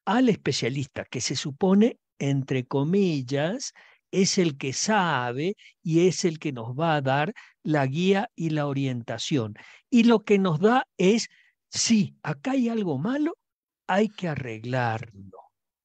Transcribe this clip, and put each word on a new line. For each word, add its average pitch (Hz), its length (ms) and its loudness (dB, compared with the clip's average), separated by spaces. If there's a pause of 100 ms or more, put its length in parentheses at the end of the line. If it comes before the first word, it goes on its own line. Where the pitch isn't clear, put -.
al 247 220 4
especialista, 135 800 -2
que - 160 -8
se 143 160 -6
supone, 190 600 2 (220)
entre 139 480 -2
comillas, 151 1040 -2 (400)
es 180 260 2
el 165 200 2
que 135 160 -6
sabe 156 840 0 (260)
y 170 260 2
es 180 180 0
el 160 140 -4
que 156 120 -4
nos 123 260 -8
va 160 180 0
a 147 60 0
dar 143 320 0 (300)
la 147 240 2
guía 185 480 0
y 165 140 -4
la 147 180 -2
orientación. 123 880 -4 (340)
Y 233 140 6
lo 226 200 4
que 208 140 4
nos 180 220 0
da 226 260 4 (120)
es, 202 320 2 (400)
"Sí, - 520 0
acá 156 300 -6
hay 262 160 0
algo 202 320 -2
malo, 285 380 -2 (500)
hay 202 220 2
que 180 180 -8
arreglarlo". 113 1120 -6 (460)